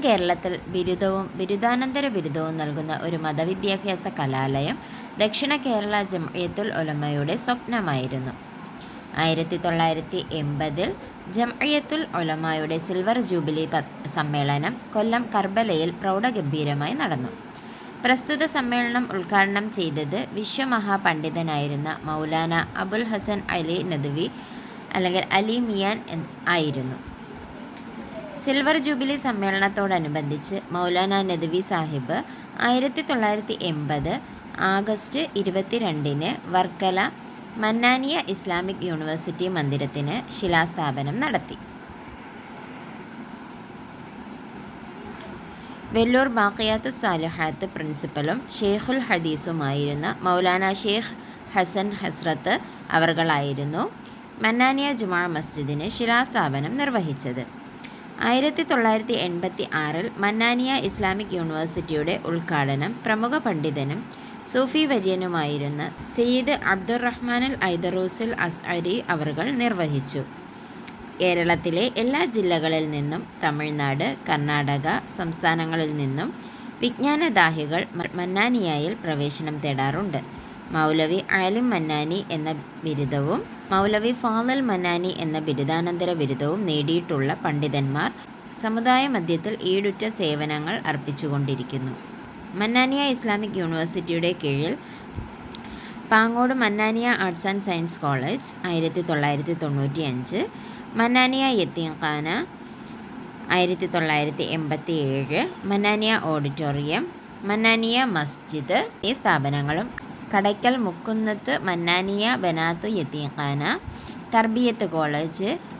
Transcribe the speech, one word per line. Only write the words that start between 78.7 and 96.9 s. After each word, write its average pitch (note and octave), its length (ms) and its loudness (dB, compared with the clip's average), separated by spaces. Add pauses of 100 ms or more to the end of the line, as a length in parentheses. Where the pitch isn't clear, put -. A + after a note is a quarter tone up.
പ്രവേശനം D3+ 600 0
തേടാറുണ്ട്. C#3+ 560 0 (560)
മൗലവി D#3 460 4 (200)
ആലിം G#3 320 2
മന്നാനി D#3 460 0 (160)
എന്ന D#3 160 -2 (340)
ബിരുദവും C#3+ 560 0 (300)
മൗലവി G#3 400 4 (100)
ഫാദൽ A#3+ 380 2 (100)
മന്നാനി F3+ 420 2 (140)
എന്ന D#3 220 0
ബിരുദാനന്തര E3 640 2 (100)
ബിരുദവും C#3+ 480 0
നേടിയിട്ടുള്ള D3+ 640 2 (100)
പണ്ഡിതന്മാർ D3 640 2 (520)
സമുദായ A#3 420 4 (140)
മധ്യത്തിൽ E3+ 360 0 (200)
ഈടുറ്റ G3 320 2 (140)
സേവനങ്ങൾ D3+ 580 0 (140)
അർപ്പിച്ചുകൊണ്ടിരിക്കുന്നു. C#3 1040 -2 (640)
മന്നാനിയ B3+ 420 4 (120)
ഇസ്ലാമിക് G#3+ 460 0
യൂണിവേഴ്സിറ്റിയുടെ E3 800 0
കീഴിൽ D3 340 0 (1400)
പാങ്ങോട് A#3 520 6
മന്നാനിയ A3 460 2 (180)